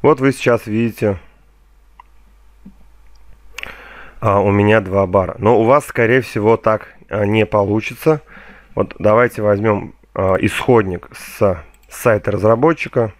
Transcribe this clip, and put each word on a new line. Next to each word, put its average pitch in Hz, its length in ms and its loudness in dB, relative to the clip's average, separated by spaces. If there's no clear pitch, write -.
Вот 143 180 2
вы 139 100 2
сейчас 120 380 -2
видите, 107 500 -2
а, 101 180 0
у 101 140 2
меня 104 280 4
два 98 280 0
бара. 90 320 0
Но 107 200 4
у 113 40 2
вас, 139 200 4
скорее 120 360 0
всего, 113 360 0
так, - 380 -4
а, 104 180 -2
не 107 180 2
получится. 110 760 -2
Вот 104 240 -4
давайте 110 420 2
возьмем, 104 540 0
а, 95 220 0
исходник 95 760 0
с 92 520 -4
сайта 107 420 -2
разработчика. 113 880 0